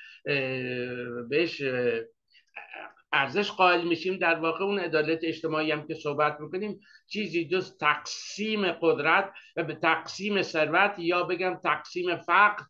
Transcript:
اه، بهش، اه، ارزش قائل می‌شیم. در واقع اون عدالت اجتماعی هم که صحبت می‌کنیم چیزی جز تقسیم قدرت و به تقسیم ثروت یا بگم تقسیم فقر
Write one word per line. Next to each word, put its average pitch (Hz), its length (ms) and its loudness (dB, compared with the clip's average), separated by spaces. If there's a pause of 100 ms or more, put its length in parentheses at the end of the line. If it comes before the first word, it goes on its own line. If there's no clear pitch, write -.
(260)
اه، 123 1040 -4
بهش، 160 320 0
اه، 123 380 0 (1120)
ارزش 147 400 0
قائل 175 360 4
می‌شیم. 175 300 0
در 165 220 0
واقع 160 240 -2
اون 202 160 0
عدالت 160 440 2
اجتماعی 156 480 -2
هم 151 160 -4
که 160 60 -6
صحبت 151 460 0
می‌کنیم 185 400 -8 (280)
چیزی 170 400 -4
جز 180 300 -4
تقسیم 190 920 -2
قدرت 165 600 2 (240)
و 170 80 -2
به 151 120 -6
تقسیم 185 680 0
ثروت 170 580 2
یا 175 240 0
بگم 180 400 -2
تقسیم 175 540 -2
فقر - 520 4